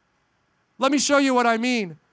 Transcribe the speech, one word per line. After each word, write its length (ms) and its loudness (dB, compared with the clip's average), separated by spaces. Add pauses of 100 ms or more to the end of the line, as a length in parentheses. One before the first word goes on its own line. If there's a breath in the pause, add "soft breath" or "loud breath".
(760)
Let 140 0
me 60 0
show 200 0
you 160 2
what 140 2
I 100 0
mean. 400 -4 (160)